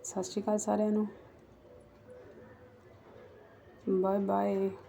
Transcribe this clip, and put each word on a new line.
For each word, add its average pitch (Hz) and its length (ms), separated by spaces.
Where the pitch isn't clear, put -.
ਸਤਿ - 200
ਸ਼੍ਰੀ 202 200
ਅਕਾਲ 214 140
ਸਾਰਿਆਂ 214 340
ਨੂੰ, 214 160
ਬਾਏ 190 300
ਬਾਏ 196 500